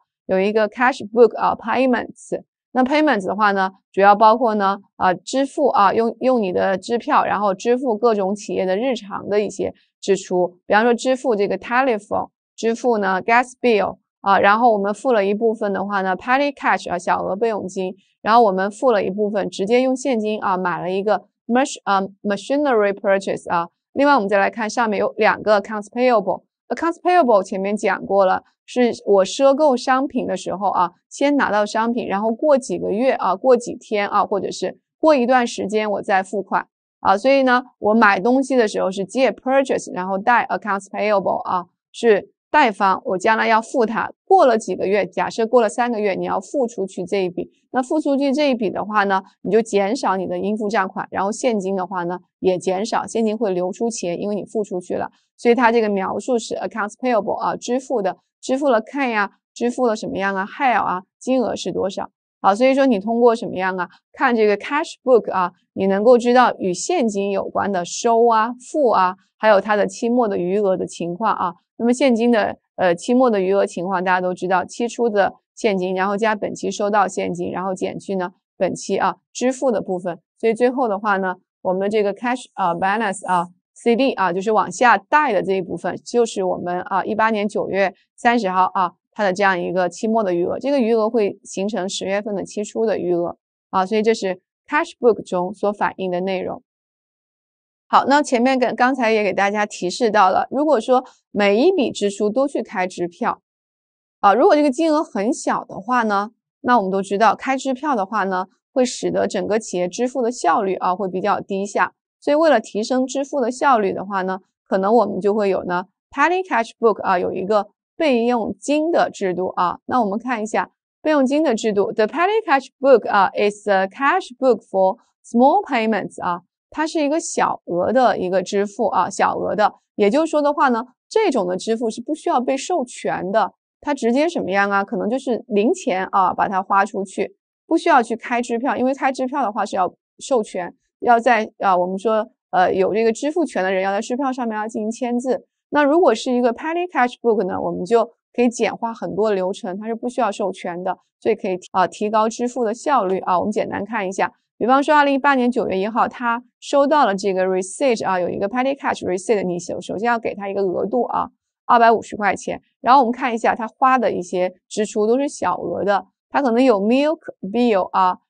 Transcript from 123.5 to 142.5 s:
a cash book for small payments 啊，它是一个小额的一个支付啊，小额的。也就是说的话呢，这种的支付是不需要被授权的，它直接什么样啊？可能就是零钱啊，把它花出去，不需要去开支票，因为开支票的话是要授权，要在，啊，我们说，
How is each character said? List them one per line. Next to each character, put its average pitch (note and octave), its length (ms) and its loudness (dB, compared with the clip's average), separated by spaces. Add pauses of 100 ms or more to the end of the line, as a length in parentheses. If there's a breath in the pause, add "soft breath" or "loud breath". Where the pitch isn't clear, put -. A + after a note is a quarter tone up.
a F#3+ 200 2
cash C#4+ 500 -2
book B3+ 220 2 (100)
for F#3+ 280 2 (280 soft breath)
small C#4+ 400 4
payments A3 560 -2
啊， F3 200 -4 (280)
它 D#4 160 -4
是 D#4+ 160 -2
一 C#4+ 60 0
个 D#4 140 0
小 - 440 -2
额 F#3+ 280 -2
的 A#3+ 240 4
一 F3+ 120 -4
个 F3+ 140 0
支 G3+ 220 -2
付 G#3 220 -4
啊， F#3 220 0
小 F#3+ 280 0
额 F3+ 180 -4
的。 G#3 200 2 (200)
也 G3+ 140 4
就 D4 160 2
是 D#4+ 40 -6
说 D4+ 120 0
的 C#4+ 120 0
话 D4 140 2
呢， A#3+ 180 0 (240)
这 G#4+ 220 2
种 G#3 160 -2
的 F3+ 80 -2
支 A3 220 -4
付 A#3 120 -2
是 A#3+ 120 -8
不 D4 120 -8
需 - 160 -6
要 C#4 120 0
被 C4 160 -2
授 D4 260 -2
权 F3+ 480 -6
的， G3+ 220 0 (260)
它 D4 140 -4
直 A#3 180 0
接 C#4+ 160 2
什 E4+ 140 -4
么 F3+ 100 -6
样 G3 180 0
啊？ G3 140 0
可 G3+ 140 -6
能 F#3 120 -2
就 B3 80 -2
是 A#3+ 300 -4
零 G#3 260 2
钱 F#3+ 380 -2
啊， F#3 220 2
把 F3+ 160 0
它 F#3+ 120 -2
花 G3 240 2
出 G3+ 200 -6
去， - 320 -6 (280)
不 E4 120 0
需 E4 100 -2
要 C#4 160 6
去 A3+ 140 -6
开 A#3+ 240 -4
支 A#3+ 180 -4
票， A#3 160 -2
因 A3+ 80 -2
为 C4 100 0
开 C4+ 160 -2
支 C4 160 -4
票 C4+ 160 -4
的 G#3+ 100 -2
话 G#3 140 -4
是 - 100 -8
要 F#3 180 -2 (260)
授 A#3 220 0
权， F3+ 320 -8 (260)
要 A#3 200 2
在， A3+ 380 0
啊， F#3+ 180 2
我 F3+ 100 2
们 F#3+ 140 -6
说， A3 300 -2 (220)